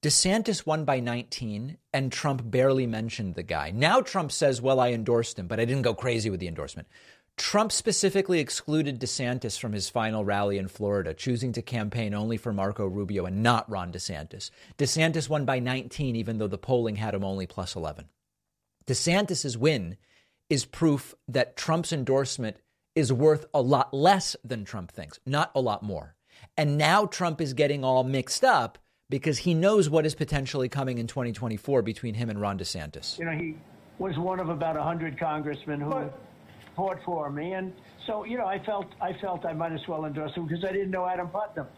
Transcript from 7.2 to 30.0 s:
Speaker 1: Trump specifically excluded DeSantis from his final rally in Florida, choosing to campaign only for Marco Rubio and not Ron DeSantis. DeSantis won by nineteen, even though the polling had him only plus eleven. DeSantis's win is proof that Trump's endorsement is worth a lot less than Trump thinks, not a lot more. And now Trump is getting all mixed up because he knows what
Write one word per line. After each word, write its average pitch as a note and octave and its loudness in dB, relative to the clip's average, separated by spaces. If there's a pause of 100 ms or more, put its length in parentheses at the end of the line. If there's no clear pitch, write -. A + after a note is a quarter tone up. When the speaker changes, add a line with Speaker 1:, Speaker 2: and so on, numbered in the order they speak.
Speaker 1:
Trump G#3 2
specifically F#3+ 2
excluded C#3+ 0
DeSantis B2 -2
from A2 -4
his G2+ -2
final A2 0
rally G2+ 2
in F#2+ -4
Florida, G2+ 0
choosing B2 -2
to A#2 -4
campaign G#2+ -2
only G#2+ 0
for A2 -4
Marco G2+ 0
Rubio F#2+ -2
and F#2+ 0
not A#2 4
Ron F2+ -4
DeSantis. E2 -10 (260)
DeSantis D#3 2
won D3 0
by C3 2
nineteen, B2+ -2
even A2 -2
though G#2+ 0
the G2 -4
polling A#2 2
had G#2+ -2
him G2 -2
only G2 -2
plus - -6
eleven. D#2 -8 (760)
DeSantis's E3 0
win A2 2 (540)
is C#3 2
proof - 0 (100)
that B2 0
Trump's - -2
endorsement C3 0 (380)
is C3+ 4
worth D3+ 6
a D3 4
lot C3 4
less F3+ 4
than A2 -6
Trump F#2 -10
thinks, - -14
not D3 0
a C#3 2
lot A2 0
more. G2+ -6 (400)
And D3 2
now E3+ 6
Trump E3+ -2
is C#3 0
getting C#3+ 2
all C3 4
mixed C3 0
up D#3+ 4 (320)
because C#3 0
he F3 2
knows F#3 6
what D#3 4